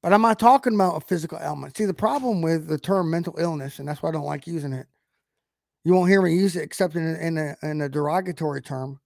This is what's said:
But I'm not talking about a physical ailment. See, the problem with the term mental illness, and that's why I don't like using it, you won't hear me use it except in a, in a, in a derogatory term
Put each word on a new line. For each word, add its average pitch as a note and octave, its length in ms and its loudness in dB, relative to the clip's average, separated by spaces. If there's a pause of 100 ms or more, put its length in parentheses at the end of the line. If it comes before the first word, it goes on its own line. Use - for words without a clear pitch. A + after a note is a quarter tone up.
But F3 100 4
I'm G#3 100 6
not A3+ 180 2
talking B3 340 6
about F#3 220 2
a D#3 100 -10
physical D#3+ 320 -6
ailment. C#3+ 380 -8
See, A3 80 0
the F#3+ 100 0
problem A#3+ 480 0
with D#3+ 240 0
the D#3 120 -2
term F3+ 320 0
mental E3+ 280 -4
illness, D#3 400 -4
and C#3+ 80 -10
that's D3 160 -8
why E3+ 60 -2
I E3 40 -2
don't D3+ 120 -4
like D3 240 -8
using D3 240 -6
it, C3 160 -10 (960)
you E3+ 80 4
won't F3+ 180 6
hear G3 120 6
me E3+ 120 4
use F3+ 220 2
it D#3+ 80 -6
except E3+ 320 -2
in D#3+ 180 -2
a, D#3+ 100 -10
in E3 140 -2
a, D3 240 -6
in D3+ 200 -4
a C#3+ 60 -4
derogatory D3+ 760 -2
term C#3 440 -8